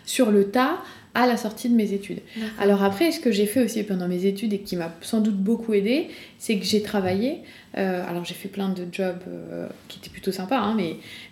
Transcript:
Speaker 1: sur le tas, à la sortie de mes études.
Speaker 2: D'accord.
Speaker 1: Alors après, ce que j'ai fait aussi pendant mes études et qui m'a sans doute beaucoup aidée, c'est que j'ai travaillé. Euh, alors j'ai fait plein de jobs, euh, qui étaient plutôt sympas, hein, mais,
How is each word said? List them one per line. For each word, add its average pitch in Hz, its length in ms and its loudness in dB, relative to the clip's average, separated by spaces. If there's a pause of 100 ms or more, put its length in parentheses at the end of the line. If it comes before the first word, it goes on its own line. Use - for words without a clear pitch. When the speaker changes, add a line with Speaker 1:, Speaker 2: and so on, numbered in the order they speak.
Speaker 1:
sur 240 260 2
le 196 180 6
tas, 277 300 2 (360)
à 247 120 4
la 233 100 4
sortie 220 320 -4
de 240 60 6
mes 202 180 4
études. 196 280 -6 (140)
Speaker 2:
D'accord. 220 140 -6 (100)
Speaker 1:
Alors 202 240 6
après, 311 280 4
ce - 80 -2
que 240 120 2
j'ai 202 140 4
fait 254 180 2
aussi 208 200 0
pendant 180 240 -4
mes 180 180 0
études 196 260 0
et 196 100 0
qui - 140 -8
m'a 170 160 -4 (100)
sans 220 200 0
doute 214 160 2
beaucoup 214 380 0
aidée, 233 320 2 (320)
c'est 220 180 0
que 185 80 -4
j'ai 208 160 2
travaillé. 202 600 0 (360)
Euh, 185 320 0
alors 175 160 -4
j'ai 175 80 -8
fait - 140 -10
plein 196 220 -4
de 185 220 -4
jobs, 180 360 -4
euh, 160 400 -10 (220)
qui - 100 -18
étaient - 100 -18
plutôt - 220 -6
sympas, 190 260 -2
hein, 226 180 0
mais, 175 200 -2 (360)